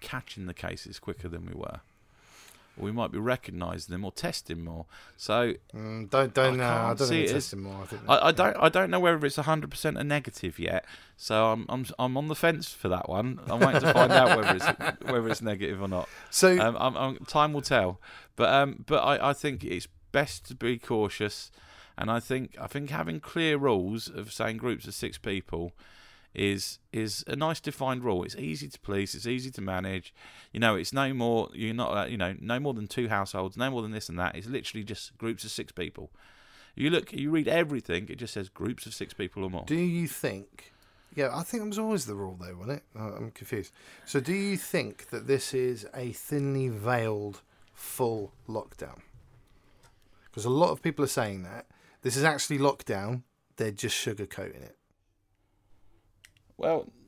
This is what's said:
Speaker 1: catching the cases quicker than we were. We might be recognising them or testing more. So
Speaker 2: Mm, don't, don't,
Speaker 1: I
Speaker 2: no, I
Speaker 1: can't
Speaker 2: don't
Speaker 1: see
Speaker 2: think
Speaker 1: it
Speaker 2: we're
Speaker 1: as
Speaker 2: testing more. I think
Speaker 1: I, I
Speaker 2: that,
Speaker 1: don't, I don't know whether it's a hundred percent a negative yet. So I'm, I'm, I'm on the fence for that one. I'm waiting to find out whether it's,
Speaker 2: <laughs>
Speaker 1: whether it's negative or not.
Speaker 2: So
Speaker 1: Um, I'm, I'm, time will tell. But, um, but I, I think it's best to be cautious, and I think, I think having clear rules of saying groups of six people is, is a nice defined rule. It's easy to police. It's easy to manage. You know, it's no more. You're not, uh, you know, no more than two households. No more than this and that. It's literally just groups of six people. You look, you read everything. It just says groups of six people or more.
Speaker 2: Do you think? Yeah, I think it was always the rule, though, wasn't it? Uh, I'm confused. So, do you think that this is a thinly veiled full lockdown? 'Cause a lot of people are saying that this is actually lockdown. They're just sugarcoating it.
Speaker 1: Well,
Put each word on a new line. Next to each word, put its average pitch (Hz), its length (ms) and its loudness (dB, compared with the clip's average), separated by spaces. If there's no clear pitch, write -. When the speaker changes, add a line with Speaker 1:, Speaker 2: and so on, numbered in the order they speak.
Speaker 1:
catching - 460 -10
the 87 60 -8
cases 90 460 -10
quicker - 300 -8
than 85 160 -10
we 87 80 -10
were. - 280 -10
We 98 160 -4
might 113 200 -2
be 80 60 -4
recognising 90 760 -4
them 92 140 -4
or 95 60 -8
testing 87 520 -6
more. 82 220 -10
So 117 380 2
Speaker 2:
Mm, 110 380 -8
don't, 131 220 4
don't, 131 220 6
Speaker 1:
I - 20 0
Speaker 2:
no, 127 60 2
I 123 40 2
Speaker 1:
can't 117 120 2
Speaker 2:
don't 135 80 4
Speaker 1:
see 123 80 4
Speaker 2:
think 156 140 4
Speaker 1:
it - 20 2
Speaker 2:
we're 135 60 2
Speaker 1:
as - 80 0
Speaker 2:
testing 98 160 -8
more. 98 200 -8
I 98 60 -10
think 104 200 -10
Speaker 1:
I, 127 60 8
I - 180 8
Speaker 2:
that, - 40 4
Speaker 1:
don't, - 100 0
I 160 60 10
don't 180 220 2
know 180 80 4
whether 165 260 4
it's 139 140 0
a 147 40 2
hundred 147 280 0
percent - 260 -2
a - 60 -2
negative 143 560 -2
yet. 85 260 0
So 110 380 4
I'm, 113 160 -4
I'm, 127 160 -4
I'm 127 200 0
on 147 100 -2
the 156 80 -2
fence 165 380 0
for - 160 -4
that 90 200 0
one. 113 380 -2
I'm - 140 2
waiting - 200 8
to 160 120 6
find - 180 10
out 175 260 10
whether - 180 4
it's, - 100 0
Speaker 2:
<laughs> - 360 0
Speaker 1:
whether 117 180 2
it's - 120 -2
negative 98 400 -2
or 101 60 -2
not. 92 200 -2
Speaker 2:
So 185 300 8
Speaker 1:
Um, 113 200 4
I'm, 127 180 2
I'm, 131 280 -2
time 151 280 4
will 143 100 -2
tell. 95 360 4
But, 117 180 6
um, 139 320 4
but 147 140 4
I, 139 300 4
I 143 40 4
think 135 300 -4
it's - 240 -4
best - 380 0
to - 60 -10
be 120 220 0
cautious, 107 720 -2
and 107 140 -2
I 117 80 2
think, 131 420 -4
I 139 60 -8
think 143 240 -8
having 160 280 -4
clear 160 380 0
rules 110 500 2
of 107 240 -10
saying 113 260 -2
groups 117 280 -4
of - 80 -12
six - 240 -6
people 87 540 -4
is, 101 420 0
is 110 320 -4
a - 100 -4
nice 156 240 -2
defined 131 440 -4
rule. 95 200 2
It's - 120 -10
easy 139 320 -8
to - 140 -16
police. 98 340 -2
It's 98 100 -8
easy 127 240 -2
to 123 120 -12
manage. 92 520 -4
You - 60 -4
know, 110 160 4
it's 90 180 -2
no 135 220 0
more. 117 380 2
You're 110 200 -4
not, 113 240 -2
uh, 95 80 0
you 113 120 -6
know, 92 220 -2
no 117 200 -2
more 139 160 -2
than 107 100 -6
two 120 240 -2
households. 98 480 -2
No 127 140 -2
more 120 100 -2
than 107 100 -6
this 107 160 -8
and 85 120 -6
that. 90 160 0
It's 98 100 -12
literally 113 380 -6
just - 340 -12
groups 113 280 -6
of 107 40 -12
six - 220 -8
people. - 400 -8
You 147 160 2
look, - 200 2
you 151 200 -2
read 156 160 2
everything. 139 600 0
It - 80 -10
just 120 180 -8
says 95 140 -6
groups - 360 -6
of 110 80 -12
six - 220 -10
people 98 280 -6
or 95 60 -4
more. 90 160 -6
Speaker 2:
Do 151 100 -2
you 170 320 0
think? - 640 -8
Yeah, 135 200 0
I 151 60 -2
think 214 220 -4
it 208 60 -4
was 208 100 -4
always 214 260 0
the 107 80 -6
rule, 95 260 -6
though, 90 160 -12
wasn't 107 220 -6
it? - 60 -14
Uh, 110 200 -8
I'm 110 160 -8
confused. 107 400 -8
So, - 140 2
do 143 140 0
you 196 240 0
think 147 520 -4
that 113 160 -8
this 135 300 2
is 123 400 0
a 123 160 -6
thinly 139 580 0
veiled 107 720 0
full 113 580 -4
lockdown? 104 520 -8
'Cause 107 120 -6
a 120 60 2
lot 160 180 4
of 147 140 -4
people 151 200 0
are 131 40 2
saying 101 360 -2
that 98 220 -12
this 123 120 0
is 139 80 2
actually 151 360 2
lockdown. 123 640 0
They're 110 160 -2
just 104 240 -4
sugarcoating 98 680 -6
it. - 140 -18
Speaker 1:
Well, 160 320 0